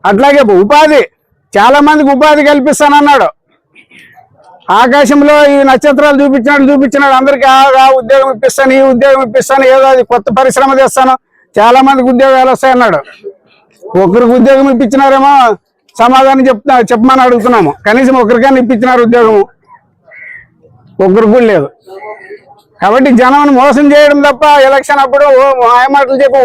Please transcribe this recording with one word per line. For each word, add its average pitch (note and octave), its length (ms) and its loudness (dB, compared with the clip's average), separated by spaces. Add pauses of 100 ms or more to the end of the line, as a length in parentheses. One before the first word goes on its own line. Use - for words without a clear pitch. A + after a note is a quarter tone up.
అట్లాగే C4+ 380 0 (200)
ఉపాధి, D4 400 0 (520)
చాలా A#3 240 0 (100)
మందికి D4+ 280 0
ఉపాధి D4 340 0
కల్పిస్తానన్నాడు. C#4+ 760 0 (1500)
ఆకాశంలో C#4+ 560 2 (180)
ఈ - 20 0 (140)
నక్షత్రాలు C#4+ 520 0
చూపించినట్టు C#4 500 0
చూపించినాడు C#4 480 0
అందరికీ, C4+ 340 -2
ఆ, C4+ 80 2 (220)
ఆ - 20 4 (140)
ఉద్యోగం C4+ 360 0
ఇప్పిస్తాను, C4 440 -2
ఈ - 20 2 (100)
ఉద్యోగం C4+ 360 0
ఇప్పిస్తాను, C4 360 -4 (120)
ఏదో C4+ 180 2
అది B3+ 180 0
కొత్త A#3+ 160 -4 (120)
పరిశ్రమ C4 420 -2
తెస్తాను, C4 340 0 (400)
చాలా A#3 320 2
మందికి C4 260 -2
ఉద్యోగాలు C4 420 0
వస్తాయన్నాడు. B3 440 -2 (1040)
ఒకరికి A#3 360 0
ఉద్యోగం C4+ 340 2
ఇప్పించినారేమో C4+ 600 0 (600)
సమాధానం C4 540 0
చెప్తా, B3+ 260 -2 (160)
చెప్పమని B3+ 340 0
అడుగుతున్నాము. B3 460 0 (160)
కనీసం B3+ 340 0
ఒకరికైనా B3 420 0
ఇప్పించినారు B3 440 -2
ఉద్యోగము? A#3+ 340 0 (1600)
ఒకరికి G#3 300 2
కూడా A#3+ 180 2
లేదు. C#3+ 140 -2 (1120)
కాబట్టి B3 280 0 (100)
జనం C#4+ 300 0 (100)
మోసం C#4 340 0
చేయడం D4 340 2
తప్ప, C#4+ 160 -2 (240)
ఎలక్షన్ C#4 380 -2
అప్పుడు C#4 200 0 (140)
ఓ C4+ 60 2 (180)
మాయమాటలు C4 580 0
చెప్పి C4+ 240 0